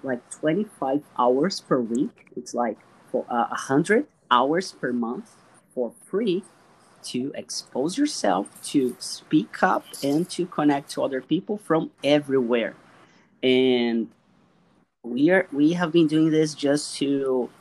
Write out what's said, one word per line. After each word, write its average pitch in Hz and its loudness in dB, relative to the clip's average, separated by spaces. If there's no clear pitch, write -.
like, 131 -6
twenty-five 151 -2
hours 131 2
per 143 0
week. 120 -6
It's, - -14
like, 120 -2
for, 120 -4
uh, 117 0
a 117 -8
hundred 170 0
hours 139 2
per 127 -6
month 120 -6
for 117 -4
free 190 -2
to 127 -6
expose - -6
yourself, 214 -2
to 127 0
speak - -2
up, 190 2
and 147 0
to 170 -4
connect 147 0
to 139 -6
other 131 -4
people 196 -4
from - -2
everywhere. 135 2
And 123 2
we 127 2
are, 190 2
we 147 2
have 175 -2
been 165 6
doing 156 2
this 156 2
just 143 -2
to 135 -2